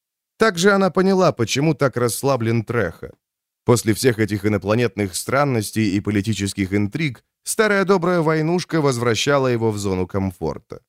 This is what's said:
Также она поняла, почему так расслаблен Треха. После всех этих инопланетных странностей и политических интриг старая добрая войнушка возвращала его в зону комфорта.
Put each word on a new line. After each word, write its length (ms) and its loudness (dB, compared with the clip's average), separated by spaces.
Также 320 2
она 200 2
поняла, 420 2
почему 420 0
так 220 0
расслаблен 680 0
Треха. 480 -6
После 280 2
всех 260 2
этих 280 -2
инопланетных 680 0
странностей 800 0
и 40 2
политических 720 -2
интриг 520 -4
старая 400 0
добрая 360 2
войнушка 600 0
возвращала 680 0
его 220 0
в 80 -6
зону 280 -2
комфорта. 840 -6